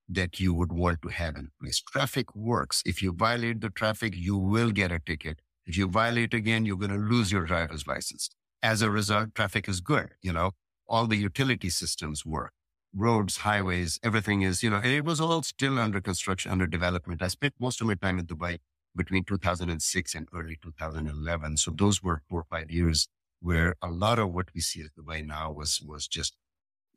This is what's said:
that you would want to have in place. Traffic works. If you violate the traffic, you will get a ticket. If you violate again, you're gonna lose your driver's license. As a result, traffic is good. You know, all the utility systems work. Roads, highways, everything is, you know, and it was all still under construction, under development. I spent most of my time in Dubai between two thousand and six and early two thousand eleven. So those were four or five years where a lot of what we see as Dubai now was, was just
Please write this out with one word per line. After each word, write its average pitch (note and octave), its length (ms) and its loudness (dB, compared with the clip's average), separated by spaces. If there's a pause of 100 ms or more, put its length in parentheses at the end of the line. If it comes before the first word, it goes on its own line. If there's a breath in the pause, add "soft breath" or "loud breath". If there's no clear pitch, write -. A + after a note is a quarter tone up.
that F#2 320 0
you F#2 140 4
would E2+ 180 2
want E2+ 300 2
to E2 60 -8
have D#2+ 280 -4
in C2+ 140 -10 (100)
place. - 220 -4
Traffic - 520 -2
works. G#2 520 0
If - 160 -2
you F#2+ 100 0
violate A#2 480 0
the A2 80 -2
traffic, G#2+ 480 -2
you F#2+ 220 0
will G#2+ 320 4
get G2 200 2
a E2+ 80 -2
ticket. D#2 440 -6 (240)
If E2+ 100 -4
you G2 120 4
violate A2+ 440 2
again, A2+ 320 2
you're G2 140 0
gonna G2+ 180 -2
lose G#2+ 340 2
your F#2+ 140 2
driver's D#2+ 420 -2
license. - 440 -6 (320)
As A2 180 2
a A2 100 4
result, G#2 440 2
traffic G#2 340 0
is F#2 120 -2
good. A2+ 300 2 (120)
You F#2 100 -2
know, F2 200 2 (360)
all A2+ 180 4
the A2 100 2
utility G2+ 520 0
systems D#2 560 -4
work. D#2 280 -6 (420)
Roads, G#2 440 2
highways, F2+ 640 2
everything G#2 400 2
is, F#2 200 2
you A#2 80 4
know, G#2 60 4
and G#2+ 100 0
it C#3+ 180 2
was D#3+ 160 0
all E3 220 2
still C3+ 360 0
under A2 220 0
construction, F#2 520 -2
under F#2 140 4
development. E2+ 540 -2
I F2+ 80 -2
spent C#3+ 320 -2
most B2 220 -2
of A2+ 60 0
my G#2 60 2
time F#2 240 0
in F2 80 -4
Dubai E2+ 320 -6 (360)
between F#2 300 0
two G2 120 -2
thousand F2 320 0
and E2 140 -2
six - 320 -2
and D#2 180 -8
early D#2+ 300 -10
two E2 160 -14
thousand D#2 300 -6
eleven. D2+ 500 -4
So - 140 -2
those G2+ 300 2
were E2+ 280 -2
four E2+ 100 -2
or D#2+ 80 -10
five D#2+ 220 -8
years E2 380 2 (320)
where E2+ 420 2
a F2 80 -6
lot G#2 280 2
of G2+ 140 0
what F2 220 -2
we E2 80 -6
see - 180 -6
as D#2 80 -14 (100)
Dubai D#2 260 -8
now D2+ 280 -8
was, D2 300 -4
was D2+ 260 -10
just - 260 -6 (640)